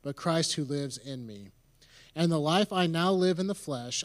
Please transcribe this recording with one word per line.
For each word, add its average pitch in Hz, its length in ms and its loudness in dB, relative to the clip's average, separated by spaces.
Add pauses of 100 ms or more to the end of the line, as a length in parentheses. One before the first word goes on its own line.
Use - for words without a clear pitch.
but 143 160 -8
Christ - 380 0
who 151 100 -2
lives 139 320 -4
in 127 300 -10
me. 101 240 -16 (640)
And 165 180 2
the 160 80 2
life 175 320 4
I 180 140 2
now 170 260 2
live 185 260 4
in 185 80 -2
the 196 80 -2
flesh, 123 500 -6